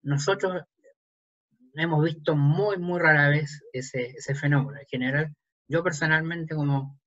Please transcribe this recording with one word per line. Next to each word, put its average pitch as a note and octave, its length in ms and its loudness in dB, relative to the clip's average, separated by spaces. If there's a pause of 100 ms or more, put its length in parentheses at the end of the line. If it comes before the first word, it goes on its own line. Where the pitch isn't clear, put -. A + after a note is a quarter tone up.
Nosotros F#3 640 0 (1080)
hemos D#3 280 2
visto D#3+ 320 0
muy, F3 400 4
muy F3 240 -2
rara D3+ 300 6
vez D3 420 0
ese, B2+ 360 -6 (100)
ese - 180 -4
fenómeno. C#3+ 420 0
En - 80 -20
general, C#3 480 -4 (360)
yo E3 120 0
personalmente D#3+ 720 -2
como C#3 520 -2